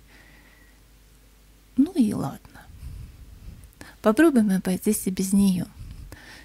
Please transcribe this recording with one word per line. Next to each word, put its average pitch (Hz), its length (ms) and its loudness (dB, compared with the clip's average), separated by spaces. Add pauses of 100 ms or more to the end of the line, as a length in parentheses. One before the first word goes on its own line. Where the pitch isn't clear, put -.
(1800)
Ну 302 160 2
и 269 220 0
ладно. - 260 -6 (1600)
Попробуем 233 500 4
обойтись 185 560 -2
и 196 40 0
без 190 220 -2
нее. 196 320 2 (800)